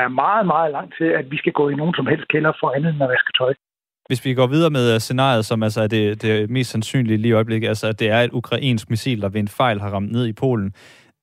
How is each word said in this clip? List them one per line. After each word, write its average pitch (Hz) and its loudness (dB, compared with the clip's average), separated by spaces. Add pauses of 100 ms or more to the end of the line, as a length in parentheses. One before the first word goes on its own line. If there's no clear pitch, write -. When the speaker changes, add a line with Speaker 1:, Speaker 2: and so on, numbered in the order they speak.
Speaker 1:
er 127 0
meget, 160 0
meget 160 2
langt 156 -10
til, 165 0 (140)
at 135 -8
vi 151 -4
skal 165 -2
gå 143 2
i 143 -2
nogen 156 -2
som 135 -2
helst 151 -2
kælder 156 0
for 156 -2
andet 147 0
end 147 0
at 131 0
vaske 127 0
tøj. 131 2 (540)
Speaker 2:
Hvis 127 -4
vi 131 0
går 127 4
videre 156 2
med, 123 4
øh, 113 4
scenariet, 127 2
som 113 -2
altså 107 0
er 110 2
det, 104 0
det 107 0
mest 127 -2
sandsynlige 113 0
lige 110 0
i 113 4
øjeblikket, 110 2
altså 110 -2
at 107 -4
det 110 2
er 110 4
et 120 2
ukrainsk 120 -2
missil, 117 -2
der 101 -2
ved 101 -2
en 101 -2
fejl 113 0
har 101 -6
ramt 101 -4
ned 120 0
i 110 -4
Polen. 107 -2 (500)